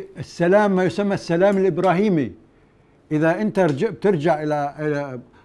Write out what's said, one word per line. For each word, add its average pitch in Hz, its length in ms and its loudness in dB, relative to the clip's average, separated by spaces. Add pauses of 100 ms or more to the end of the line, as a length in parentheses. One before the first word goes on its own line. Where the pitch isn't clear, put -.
(180)
السلام 190 580 2
ما 180 80 2
يسمى 196 300 -2
السلام 180 420 2
الإبراهيمي. 180 760 0 (800)
إذا 160 280 0
أنت 214 180 -2
رج-، 160 260 0
بترجع 165 580 0
إلى، 147 360 -4
إلى، 143 420 -6 (240)